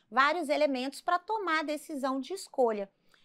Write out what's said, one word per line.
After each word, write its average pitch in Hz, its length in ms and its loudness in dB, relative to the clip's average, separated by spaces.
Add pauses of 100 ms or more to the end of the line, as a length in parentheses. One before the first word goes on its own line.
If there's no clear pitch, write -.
vários 285 380 4
elementos 277 540 0
pra 349 180 0
tomar 349 420 -2
a - 20 -6
decisão 277 560 -4
de 262 140 -8
escolha 226 560 -2 (360)